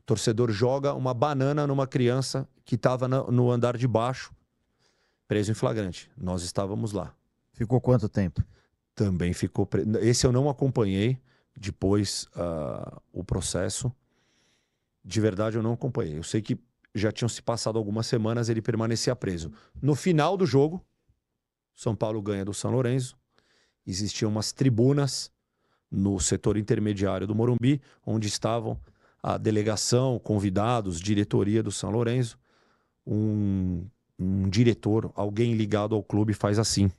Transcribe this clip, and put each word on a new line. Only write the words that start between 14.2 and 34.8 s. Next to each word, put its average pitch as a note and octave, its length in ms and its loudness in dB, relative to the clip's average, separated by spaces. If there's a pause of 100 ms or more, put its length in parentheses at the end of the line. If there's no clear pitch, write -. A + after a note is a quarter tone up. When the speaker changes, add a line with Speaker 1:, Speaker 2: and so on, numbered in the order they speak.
Speaker 1:
De G2 160 -4
verdade, G#2+ 360 0
eu A2+ 60 0
não A2+ 120 0
acompanhei. G#2+ 440 -4
Eu E2 60 -8
sei G#2+ 180 -2
que - 160 -4 (360)
já G#2 180 0
tinham A#2+ 160 -2
se - 120 -8
passado A2+ 380 -2
algumas G#2+ 280 -4
semanas, A2+ 420 0
ele A2+ 120 0
permanecia A2+ 540 -2
preso. E2 380 -6 (280)
No C#3 140 2
final E3 420 2
do F#3 80 2
jogo, D3 400 2 (880)
São A2+ 200 -2
Paulo A2 260 -2
ganha G2+ 240 -2
do G2 80 -6
São G#2 200 -4
Lourenço. B2+ 440 -2 (680)
Existiam G2+ 440 -2
umas G#2+ 220 -4
tribunas C3+ 800 2 (600)
no G2 300 0
setor G2+ 360 0
intermediário G#2 680 0
do G#2 80 -2
Morumbi, A#2+ 460 2 (240)
onde G#2+ 240 -2
estavam A2+ 500 -4 (440)
a G2 160 0
delegação, G#2+ 800 2
convidados, G2+ 840 0
diretoria G#2 640 2
do G#2 80 -4
São G2 200 -6
Lourenço. A#2 480 0 (680)
Um, G2 800 0 (320)
um F#2+ 320 0
diretor, A2 640 2